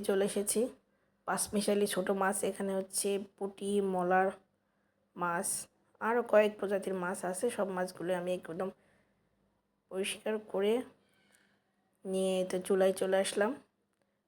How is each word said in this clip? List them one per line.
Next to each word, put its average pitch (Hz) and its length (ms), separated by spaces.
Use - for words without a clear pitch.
চলে 202 220
এসেছি। 202 360
পাঁচমিশালি 202 600
ছোটো 196 260
মাছ, 196 300
এখানে 196 320
হচ্ছে 190 340
পুঁটি, 202 460
মলার 185 460
মাছ, 175 320
আরও 233 240
কয়েক 214 340
প্রজাতির 196 360
মাছ 185 320
আছে। 185 240
সব 202 200
মাছগুলো 185 460
আমি 180 180
একদম 180 360
পরিষ্কার 202 500
করে 214 420
নিয়ে 190 400
তো 185 140
চুলায় 190 340
চলে 190 240
আসলাম, 196 340